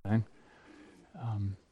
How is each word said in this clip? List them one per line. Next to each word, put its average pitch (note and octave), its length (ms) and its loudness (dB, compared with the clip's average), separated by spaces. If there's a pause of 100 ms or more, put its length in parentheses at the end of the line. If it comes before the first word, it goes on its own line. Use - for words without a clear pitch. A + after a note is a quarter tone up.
thing. G#2+ 180 6 (960)
Um, G#2 380 -2 (140)